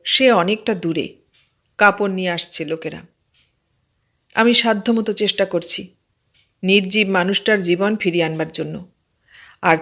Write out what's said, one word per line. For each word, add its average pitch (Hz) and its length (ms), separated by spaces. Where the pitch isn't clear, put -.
সে - 280
অনেকটা 208 420
দূরে। 165 420
কাপড় 202 340
নিয়ে 185 180
আসছে 170 340
লোকেরা। 156 360
আমি 233 200
সাধ্যমতো 226 580
চেষ্টা 196 320
করছি 180 500
নির্জীব 196 460
মানুষটার 196 540
জীবন 190 340
ফিরিয়ে 170 280
আনবার 160 280
জন্য, 156 360
আর 165 200